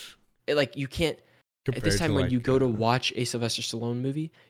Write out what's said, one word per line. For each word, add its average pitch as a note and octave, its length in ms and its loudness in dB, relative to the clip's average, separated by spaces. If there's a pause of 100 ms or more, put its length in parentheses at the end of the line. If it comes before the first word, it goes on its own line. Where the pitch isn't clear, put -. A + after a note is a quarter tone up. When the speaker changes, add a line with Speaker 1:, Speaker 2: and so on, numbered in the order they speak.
(480)
Speaker 1:
it, D3 80 2
like, C#3+ 200 2
you C#3 120 -4
can't, D#3 300 -2
at - 580 -8
Speaker 2:
Compared - 80 -4
Speaker 1:
this - 160 2
time E3 100 2
Speaker 2:
to, D3 60 2
Speaker 1:
when C3+ 80 2
Speaker 2:
like, B2+ 80 -2
Speaker 1:
you B2 80 2
go C3 200 2
to C3 60 4
Speaker 2:
uh, B2+ 40 2
Speaker 1:
watch A2+ 460 2
a B2 80 -2
Sylvester A#2 380 -2
Stallone A#2 400 -4
movie, D3+ 300 -4 (180)